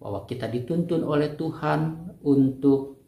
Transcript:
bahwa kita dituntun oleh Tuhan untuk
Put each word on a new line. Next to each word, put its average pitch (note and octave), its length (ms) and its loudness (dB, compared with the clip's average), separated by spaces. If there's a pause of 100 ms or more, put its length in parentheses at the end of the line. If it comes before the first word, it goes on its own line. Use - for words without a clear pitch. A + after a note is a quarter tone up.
bahwa G2+ 240 -8
kita A#2+ 240 -6
dituntun E3 560 -2
oleh D3 320 0
Tuhan D#3 720 -2 (160)
untuk C3+ 800 4